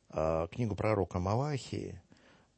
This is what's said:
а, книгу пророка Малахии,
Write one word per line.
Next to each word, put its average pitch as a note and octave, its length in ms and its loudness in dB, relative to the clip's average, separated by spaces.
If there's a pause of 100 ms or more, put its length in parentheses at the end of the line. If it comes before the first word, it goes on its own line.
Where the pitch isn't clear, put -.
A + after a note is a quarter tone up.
а, D#2+ 380 2
книгу A#2 280 -2
пророка G2+ 440 2
Малахии, G#2+ 800 -2 (560)